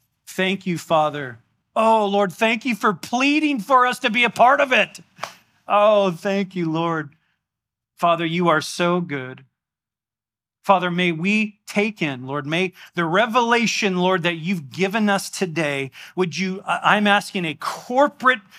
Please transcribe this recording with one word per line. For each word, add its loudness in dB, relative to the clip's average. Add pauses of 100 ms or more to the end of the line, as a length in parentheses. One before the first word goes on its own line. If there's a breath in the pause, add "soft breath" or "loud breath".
(260)
Thank -4
you, -2
Father. -2 (360)
Oh, 4
Lord, 0
thank 0
you -2
for 0
pleading 0
for 4
us -2
to -2
be 0
a 2
part 4
of 0
it. 0 (680 loud breath)
Oh, 4
thank -4
you, -2
Lord. -4 (840)
Father, 2
you 0
are 4
so -2
good. -10 (1200)
Father, 4
may 0
we -2
take -4
in, -6
Lord, -6
may -4 (220 loud breath)
the -2
revelation, 0
Lord, 0
that -2
you've -6
given 0
us -2
today, -4 (240 loud breath)
would -2
you, -6
I, 2
I'm 0
asking 0
a -6
corporate 0 (200 loud breath)